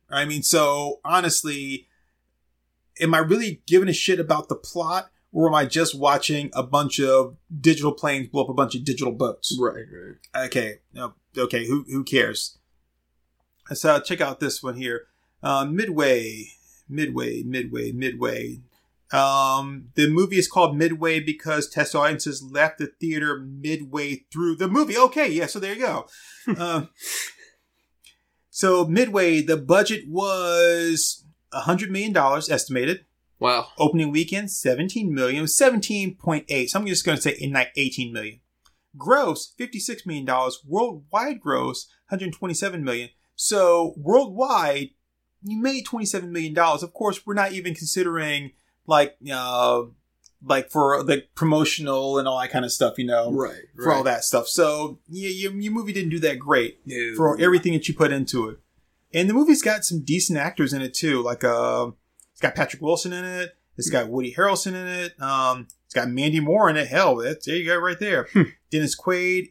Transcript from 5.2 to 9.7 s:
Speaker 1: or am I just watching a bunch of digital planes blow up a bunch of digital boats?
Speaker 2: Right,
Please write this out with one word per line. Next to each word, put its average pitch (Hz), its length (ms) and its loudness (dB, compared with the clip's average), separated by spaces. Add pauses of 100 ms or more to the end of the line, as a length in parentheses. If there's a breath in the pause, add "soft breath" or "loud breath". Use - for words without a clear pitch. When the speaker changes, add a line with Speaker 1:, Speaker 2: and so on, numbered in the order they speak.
Speaker 1:
or 160 160 2
am 151 60 2
I 147 120 4
just 156 340 0
watching 143 540 2
a 131 100 -2
bunch 139 360 0
of 131 360 4 (240)
digital 151 320 4
planes 135 380 -2
blow 139 160 0
up - 40 -8
a 131 40 -6
bunch 131 200 0
of 123 100 -6
digital 127 300 -2
boats? 120 460 -4
Speaker 2:
Right, 113 320 -2